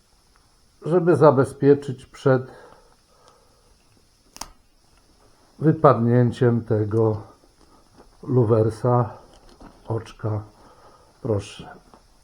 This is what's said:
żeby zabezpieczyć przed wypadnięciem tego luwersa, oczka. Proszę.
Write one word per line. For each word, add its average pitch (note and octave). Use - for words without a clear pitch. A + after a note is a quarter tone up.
żeby E3+
zabezpieczyć C#3
przed B2+
wypadnięciem A#2+
tego G#2+
luwersa, A#2
oczka. G#2+
Proszę. -